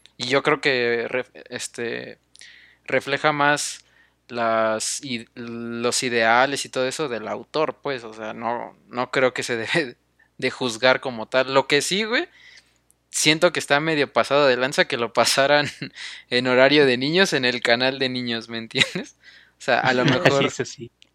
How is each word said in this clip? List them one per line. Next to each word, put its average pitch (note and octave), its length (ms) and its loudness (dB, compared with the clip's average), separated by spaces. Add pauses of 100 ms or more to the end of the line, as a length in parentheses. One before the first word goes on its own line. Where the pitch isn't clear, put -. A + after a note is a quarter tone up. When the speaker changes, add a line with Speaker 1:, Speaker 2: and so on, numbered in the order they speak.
(180)
Speaker 1:
y B2 100 -8
yo C3+ 160 2
creo D3 180 0
que A#2+ 480 0
ref-, B2+ 220 -6 (180)
este, A#2+ 720 -10 (680)
refleja C#3 460 0
más C#3+ 520 0 (440)
las A2+ 760 -2
i-, A#2+ 300 -8
los A#2 680 -4
ideales A#2+ 600 2
y A#2+ 40 -16
todo C3 180 -2
eso D3 220 -4
del G#2+ 180 -8
autor, A#2 540 -4
pues, C3+ 220 -6
o A2 100 -14
sea, A2 200 -10
no, A2+ 420 -6 (120)
no B2 220 -4
creo C3 240 2
que - 80 -4
se B2 160 -4
<laughs> A2+ 160 -4
debe C#3 220 -2 (420)
de B2 140 -2
juzgar B2+ 480 0
como A#2 280 -8
tal. C3 260 0
Lo F3+ 140 2
que C#3+ 140 2
sí, F#3+ 220 -2
güey, B3 240 -2 (840)
siento D#3+ 400 2
que - 80 -4
está C#3+ 200 2
medio D3+ 340 0
pasado C#3 340 2
de B2 80 4
lanza C3+ 300 0
que C3+ 120 -4
lo A#2 160 -4
pasaran C#3 520 2
<laughs> - 640 -14
en B2 180 0
horario C3+ 380 6
de B2 120 4
niños E3 360 2
en C#3 120 0
el B2 160 0
canal B2+ 380 2
de C3+ 100 0
niños, A#2+ 400 -6
¿me A#2 100 -10
entiendes? C3 580 -4 (400)
O - 40 -20
sea, A#2+ 180 2
a B2+ 140 2
lo B2 120 2
Speaker 2:
<laughs> C3 240 4
Speaker 1:
mejor, C#3 140 4
Speaker 2:
Sí, - 60 0
sí, - 160 -6
sí. - 260 -14 (240)